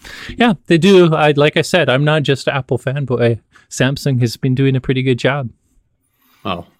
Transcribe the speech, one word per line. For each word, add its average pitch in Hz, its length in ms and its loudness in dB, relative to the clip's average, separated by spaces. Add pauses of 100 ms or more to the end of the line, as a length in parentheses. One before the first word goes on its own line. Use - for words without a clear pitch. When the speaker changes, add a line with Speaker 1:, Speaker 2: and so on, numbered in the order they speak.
(300)
Speaker 1:
yeah, 233 240 0 (120)
they 170 140 2
do. 180 340 6
I, 151 200 2
like 147 220 2
I 170 60 0
said, 156 280 0
I'm 131 140 2
not 151 200 0
just 135 240 -2
Apple 131 320 -4
fanboy. 120 600 -2 (300)
Samsung 135 520 -2
has 120 160 -2
been 131 180 -2
doing 135 200 0
a 127 60 -4
pretty 127 220 -2
good 127 160 0
job. 131 320 -2 (920)
Speaker 2:
Well, 87 240 -8 (120)